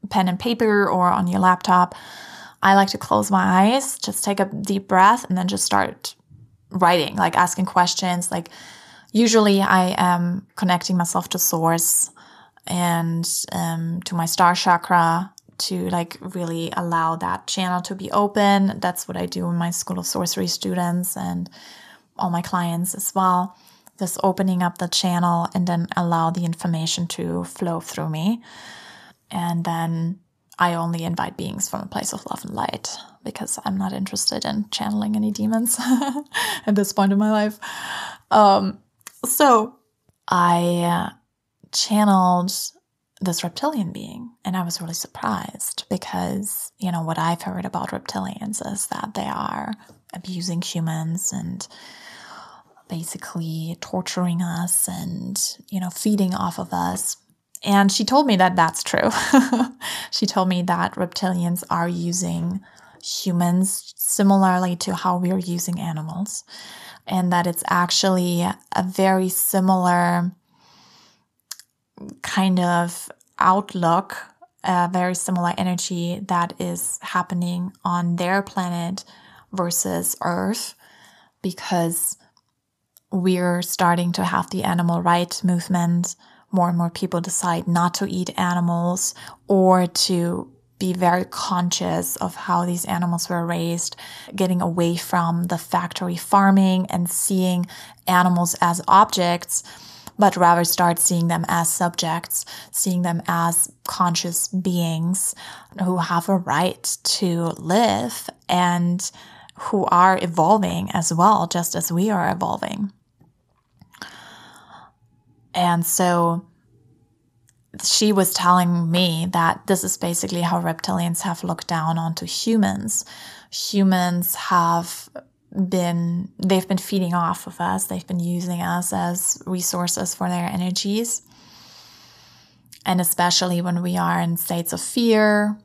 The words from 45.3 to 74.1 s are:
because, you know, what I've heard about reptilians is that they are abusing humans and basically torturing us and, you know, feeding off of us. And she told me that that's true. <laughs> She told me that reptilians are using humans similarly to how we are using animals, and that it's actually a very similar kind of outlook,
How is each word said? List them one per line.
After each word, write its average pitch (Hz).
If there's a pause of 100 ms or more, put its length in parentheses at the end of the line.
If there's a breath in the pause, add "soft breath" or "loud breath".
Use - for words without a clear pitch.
because, 196
you 185
know, 170
what 160
I've 170
heard 180
about -
reptilians 196
is 202
that -
they -
are - (400 loud breath)
abusing 180
humans 160
and 175 (1200 loud breath)
basically 165
torturing 180
us 170
and, 185 (320)
you 190
know, 180
feeding 196
off 180
of 175
us. 175 (480)
And 202
she 214
told 277
me 220
that 180
that's 165
true. - (220)
<laughs> 254 (380 loud breath)
She -
told 190
me 180
that 175
reptilians 180
are 170
using 175 (420 loud breath)
humans 175
similarly 190
to 175
how 180
we 180
are 190
using 175
animals, 160 (600 loud breath)
and 180
that 175
it's 170
actually 180
a -
very 190
similar 180 (1900 soft breath)
kind 190
of 175 (300)
outlook, 185 (460)